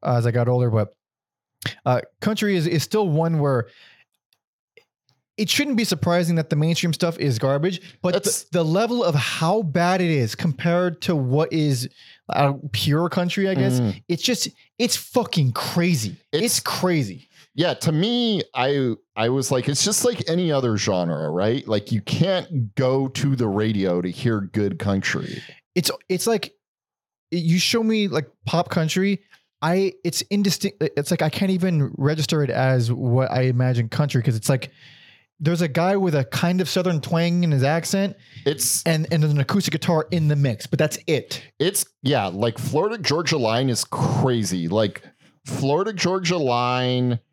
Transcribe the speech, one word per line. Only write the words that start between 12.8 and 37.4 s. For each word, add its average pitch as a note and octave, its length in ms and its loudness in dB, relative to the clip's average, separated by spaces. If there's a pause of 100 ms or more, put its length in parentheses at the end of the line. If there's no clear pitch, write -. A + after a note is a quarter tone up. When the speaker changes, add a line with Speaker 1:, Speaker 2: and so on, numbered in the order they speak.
Speaker 1:
country, F3+ 400 0
I F#3+ 60 0
guess, B2+ 260 2
Speaker 2:
Mm. G#2+ 280 -2
Speaker 1:
it's E3+ 140 -2
just, - 260 0 (300)
it's A#3 160 2
fucking - 580 0
crazy. C#3 640 0 (160)
It's E3 120 0
Speaker 2:
It's A#3+ 160 0
Speaker 1:
crazy. D3 680 -2 (280)
Speaker 2:
Yeah, E3 180 2
to - 180 -2
me, G#3+ 500 0 (120)
I, C3 400 0 (200)
I A2 140 0
was C3 240 0
like, B2+ 160 0
"It's C#3+ 160 0
just G#3 200 -2
like A#3+ 240 0
any E3+ 220 0
other B2+ 260 2
genre, E2+ 540 0
right?" G#2+ 380 0
Like, G#2+ 240 -2
you A2 80 0
can't D#3+ 720 -2
go C3+ 340 0
to C3+ 280 -2
the A#2+ 100 0
radio G2 560 0
to F2+ 80 -4
hear A2 300 -2
good G2 400 -4
country. - 600 -4 (360)
Speaker 1:
It's, F3+ 120 0 (200)
it's F#3 180 -2
like, A3+ 260 -2 (800)
you E3 300 2
show A3+ 240 0
me, A3 240 2
like, C#3+ 180 -4 (180)
pop E3+ 260 -2
country, F#3 500 0 (420)
I, F#3 300 0 (100)
it's - 200 -4
indistinct. G3 600 0 (140)
It's C#3+ 160 -2
like, F3 100 0
I D#3 80 2
can't F#3+ 220 0
even F3 440 2
register D3+ 460 0
it C3 80 0
as B2+ 400 2
what B2 400 0
I C3 120 0
imagine B2+ 460 2
country, C#3 340 0
'cause A#2+ 120 0
it's A2 140 -4
like, C3+ 240 -2 (680)
there's E3 240 0
a F3 60 0
guy F3 280 0
with F3+ 200 2
a C3+ 80 2
kind F3+ 360 0
of F3+ 80 -2
Southern F3+ 320 0
twang F3 440 0